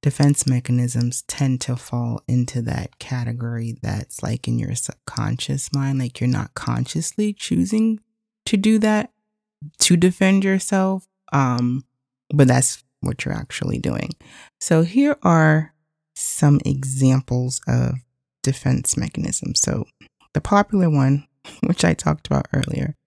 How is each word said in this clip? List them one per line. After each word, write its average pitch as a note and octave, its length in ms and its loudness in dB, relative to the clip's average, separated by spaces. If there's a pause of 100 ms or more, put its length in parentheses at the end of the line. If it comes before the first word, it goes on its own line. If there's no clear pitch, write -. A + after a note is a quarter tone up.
defense C#3+ 440 2
mechanisms B2 760 -2
tend C3 400 -2
to B2 140 -6
fall A#2+ 520 -6
into B2 340 0
that - 360 -6
category A#2 840 -6
that's, - 400 -6
like, - 260 -6
in A#2 100 0
your A2+ 160 -4
subconscious - 960 -6
mind, C3+ 260 -2
like, B2+ 220 -6
you're B2 80 0
not G#2 260 -2
consciously D#3+ 800 -4
choosing G#3+ 680 0 (460)
to - 100 0
do G#3+ 220 4
that G#3+ 340 2 (680)
to - 180 4
defend F#3+ 480 4
yourself, F#3+ 640 0 (240)
um, B2+ 520 0 (460)
but C#3+ 180 6
that's B2+ 360 2 (160)
what - 240 -6
you're - 100 -4
actually - 440 -6
doing. - 320 -4 (500)
So D#3+ 220 2
here C4+ 400 2
are D#3 520 4 (400)
some - 500 2
examples C3 1000 0
of B2 280 0 (480)
defense B2+ 540 0
mechanisms. - 640 -4
So - 260 -2 (460)
the D3+ 80 0
popular G3+ 480 2
one, C#3 380 2 (180)
<laughs> - 200 -8
which - 200 2
I E3 100 4
talked - 320 -2
about C3+ 260 -2
earlier - 420 -2 (120)